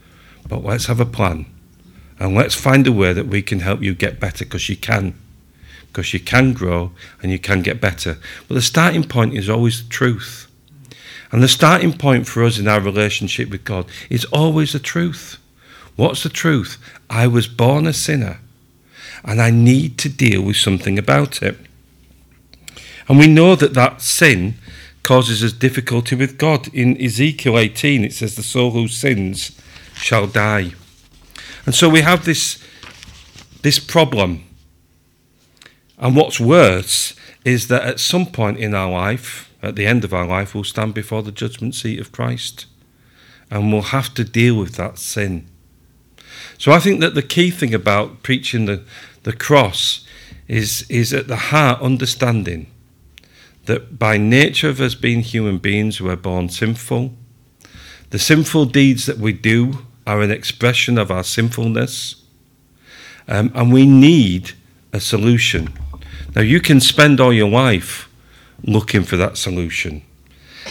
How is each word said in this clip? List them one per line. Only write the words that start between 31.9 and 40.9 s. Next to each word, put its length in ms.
have 240
this, 340
this 160
problem. 640
And 200
what's 240
worse 720
is 240
that 160
at 160
some 260
point 320
in 160
our 160
life, 580
at 140
the 100
end 160
of 100
our 140
life, 300
we'll 80
stand 280